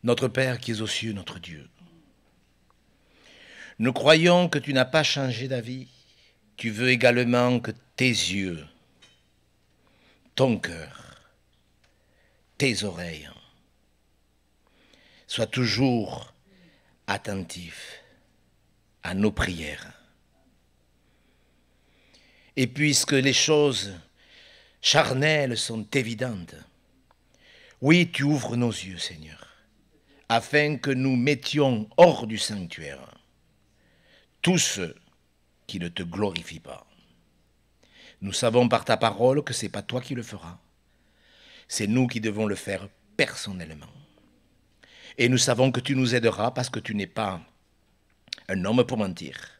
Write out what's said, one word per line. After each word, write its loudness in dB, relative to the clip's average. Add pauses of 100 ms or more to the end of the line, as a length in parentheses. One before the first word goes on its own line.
Notre 2
Père -2
qui -6
es -4
aux -4
cieux, -6
notre -10
Dieu, -16 (2000)
nous 2
croyons 6
que 0
tu -4
n'as 4
pas 2
changé -2
d'avis. -6 (680)
Tu -4
veux 0
également 4
que -6 (240)
tes 2
yeux, -2 (1700)
ton 2
cœur, -12 (1400)
tes 0
oreilles -8 (2000)
soient -2
toujours 0 (760)
attentifs -8 (1000)
à -8
nos 2
prières. -6 (2750)
Et 2
puisque 0
les 4
choses 2 (880)
charnelles 2
sont -6
évidentes, -4 (1200)
oui, 6
tu -4
ouvres 0
nos 2
yeux, -10
Seigneur, -14 (800)
afin 2
que -4
nous 2
mettions 0
hors 8
du -6
sanctuaire -8 (1400)
tous 4
ceux -2 (720)
qui -10
ne -6
te -8
glorifient -6
pas. -18 (1300)
Nous -8
savons 4
par 2
ta 2
parole 2
que -8
c'est -6
pas -8
toi -6
qui -10
le -8
feras. -16 (1120)
C'est -4
nous 2
qui -6
devons -2
le -2
faire -8 (260)
personnellement. -6 (1300)
Et 4
nous 4
savons 2
que -4
tu -2
nous 0
aideras 0
parce -4
que -8
tu -8
n'es -2
pas -6 (1040)
un -4
homme 4
pour -4
mentir. -6 (220)